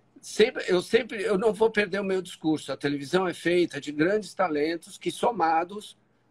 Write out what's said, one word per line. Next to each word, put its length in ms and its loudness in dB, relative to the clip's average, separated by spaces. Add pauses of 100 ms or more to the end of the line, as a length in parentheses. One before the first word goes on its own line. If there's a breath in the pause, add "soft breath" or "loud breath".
(200)
sempre, 480 2
eu 140 4
sempre, 400 0
eu 160 0
não 160 2
vou 160 4
perder 300 0
o 40 -4
meu 160 0
discurso. 500 -4
A 60 -4
televisão 500 0
é 60 -2
feita 480 0
de 120 -8
grandes 420 0
talentos 640 -2
que, 120 -6
somados, 840 -2 (340)